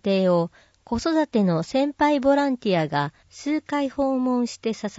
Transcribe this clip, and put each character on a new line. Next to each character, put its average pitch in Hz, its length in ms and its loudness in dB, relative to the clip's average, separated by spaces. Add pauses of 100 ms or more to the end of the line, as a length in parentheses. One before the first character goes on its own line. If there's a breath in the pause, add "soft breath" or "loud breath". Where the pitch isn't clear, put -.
庭 190 300 2
を、 170 160 0 (340 soft breath)
子 233 140 -4
育 311 280 0
て 208 180 0
の 165 180 2
先 277 340 -2
輩 294 240 2
ボ 277 140 4
ラ 285 140 0
ン 254 80 -2
テ 214 140 -4
ィ 180 80 2
ア 156 100 0
が 147 240 -2 (160 soft breath)
数 302 320 -4
回 285 300 -4
訪 269 280 -2
問 247 300 0
し - 100 -12
て 226 140 -4
支 208 140 -8 (120)